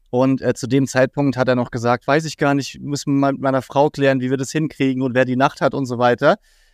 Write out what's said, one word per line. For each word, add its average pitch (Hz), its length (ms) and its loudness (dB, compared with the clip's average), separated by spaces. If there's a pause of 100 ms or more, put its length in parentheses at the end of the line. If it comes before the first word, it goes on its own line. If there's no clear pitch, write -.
Und, 131 320 2
äh, 120 120 0
zu - 140 -8
dem 135 200 0
Zeitpunkt 131 500 0
hat 127 100 0
er 127 80 2
noch 123 160 -4
gesagt, 120 340 -2
„Weiß 156 200 0
ich 147 120 -10
gar 143 160 2
nicht, 135 280 -4
müssen 139 320 -4
wir 139 60 2
mal 139 140 2
mit 131 80 -8
meiner 135 200 0
Frau 143 280 2
klären, 135 300 2
wie 127 100 -4
wir 135 80 0
das 131 140 -6
hinkriegen 135 520 -2
und 123 100 -2
wer 127 100 4
die 127 140 0
Nacht 135 240 0
hat“ 135 120 0
und 139 120 -4
so 120 140 -6
weiter. 123 380 4 (360)